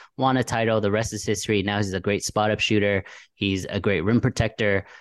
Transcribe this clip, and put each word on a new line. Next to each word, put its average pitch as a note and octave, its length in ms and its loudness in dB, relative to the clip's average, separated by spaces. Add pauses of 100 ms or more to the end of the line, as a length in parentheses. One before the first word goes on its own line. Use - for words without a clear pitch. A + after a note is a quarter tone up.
(180)
won C3 200 4
a B2+ 60 2
title. A2+ 380 2
The G2+ 80 2
rest G#2+ 240 0
is G#2+ 100 -8
history. G#2 380 0
Now G2+ 160 0
he's G2+ 160 -2
a F#2+ 60 -2
great G2+ 240 -2
spot-up G#2+ 360 0
shooter. G2+ 440 2 (320)
He's F#2+ 300 -2
a G2 140 -4
great F#2+ 220 0
rim A2 200 2
protector. G#2 680 0 (140)